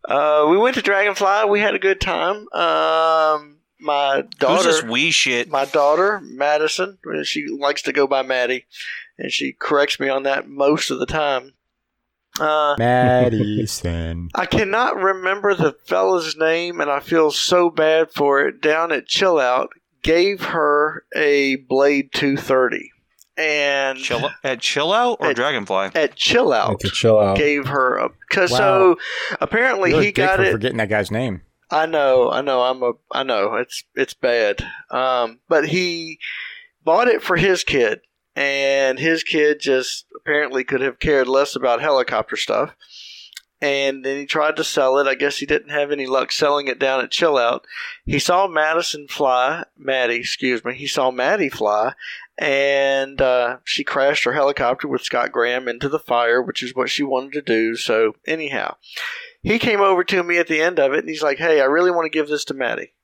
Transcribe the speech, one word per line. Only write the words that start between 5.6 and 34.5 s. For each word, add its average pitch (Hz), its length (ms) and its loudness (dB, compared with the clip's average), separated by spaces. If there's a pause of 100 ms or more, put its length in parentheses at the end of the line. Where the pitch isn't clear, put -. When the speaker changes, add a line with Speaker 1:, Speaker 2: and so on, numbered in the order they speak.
Speaker 1:
daughter, 160 580 2
Madison, 151 760 -2 (280)
she 147 220 -6
likes 143 360 -4
to 139 100 -4
go 139 140 2
by 135 160 0
Maddie, 127 420 -2 (540)
and - 120 -8
she 139 220 -4
corrects 143 460 -2
me 139 100 -2
on 135 140 -4
that 139 260 -2
most 139 400 0
of 131 80 -4
the 123 80 -4
time. 139 480 -4 (840)
Uh, 151 400 2
Speaker 3:
Madison. 107 1500 0
Speaker 1:
<laughs> - 40 -14
I - 120 -2
cannot 220 480 0
remember 190 580 0
the 160 200 0 (120)
fella's 180 500 0
name, 165 460 0
and 147 80 -2
I 139 120 -2
feel 160 280 2
so 175 400 2
bad 156 420 2
for 139 360 2
it. - 140 -6
Down 160 300 0
at 135 140 -4
Chill 180 340 2
Out, 127 300 2 (320)
gave 180 440 2
her 151 600 0 (100)
a 143 420 2
Blade 139 540 2
two 139 240 0
thirty. 131 540 0 (480)
And 143 600 0
Speaker 2:
Chill, 127 320 -4 (160)
at 131 160 -4
Chill 156 320 0
Out 240 260 2
or 151 120 0
Speaker 1:
at, 123 40 -2
Speaker 2:
Dragonfly? 101 580 -2
Speaker 1:
at 156 220 0
Chill - 380 2
Out. 107 180 2
Speaker 4:
At 98 80 -4
the 98 100 -4
Chill 110 300 4
Out. 98 160 4
Speaker 1:
Gave 143 320 0
her 131 300 0
a, 120 120 -2 (220)
'cause 185 180 2
Speaker 3:
Wow. - 80 2
Speaker 1:
so 190 400 6 (440)
apparently 220 480 0
Speaker 3:
You're 156 100 4
a 196 40 4
Speaker 1:
he 208 80 2
Speaker 3:
dick - 40 -12
Speaker 1:
got 190 220 2
Speaker 3:
for 190 60 2
Speaker 1:
it. 190 100 2
Speaker 3:
forgetting 117 240 -2
that 107 100 0
guy's 104 240 0
name. 107 300 -4 (280)
Speaker 1:
I 156 160 0
know, 135 460 4
I 117 80 0
know, 131 220 0
I'm 127 200 0
a, 120 120 0 (180)
I 127 120 -4
know, 110 320 0
it's, - 280 -6 (100)
it's - 200 -4
bad. 113 520 0 (240)